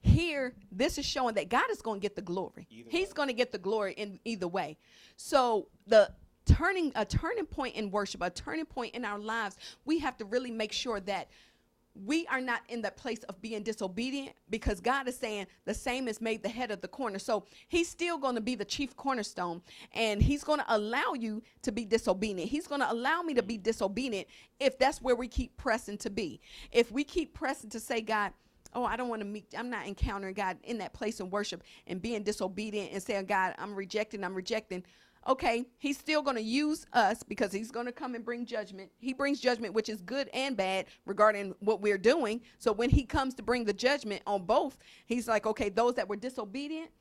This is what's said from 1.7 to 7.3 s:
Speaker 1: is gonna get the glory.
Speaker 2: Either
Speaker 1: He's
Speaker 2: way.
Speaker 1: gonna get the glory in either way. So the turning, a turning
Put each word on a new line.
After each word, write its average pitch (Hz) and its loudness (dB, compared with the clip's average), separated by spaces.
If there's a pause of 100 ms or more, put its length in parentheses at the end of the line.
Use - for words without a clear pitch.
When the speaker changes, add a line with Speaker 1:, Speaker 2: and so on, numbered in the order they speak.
Speaker 1:
is 427 -4
gonna 214 -4
get 202 -4
the 180 -8
glory. 180 -6
Speaker 2:
Either 226 -16
Speaker 1:
He's 370 2
Speaker 2:
way. - -14
Speaker 1:
gonna 277 2
get 240 2
the 208 -6
glory 196 0
in 202 -6
either 190 -2
way. 170 -2 (380)
So 240 4 (180)
the 208 10 (320)
turning, 349 6
a 214 2
turning 349 -2